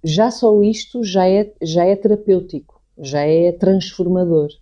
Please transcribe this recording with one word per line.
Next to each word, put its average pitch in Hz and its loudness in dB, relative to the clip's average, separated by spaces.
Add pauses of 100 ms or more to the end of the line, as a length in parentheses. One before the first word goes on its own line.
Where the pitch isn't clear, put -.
já 180 0
só 214 2
isto 220 -2
já 185 0
é, 202 0 (100)
já 165 -2
é 196 2
terapêutico, 196 -2 (180)
já 143 -6
é 160 2
transformador 180 0 (140)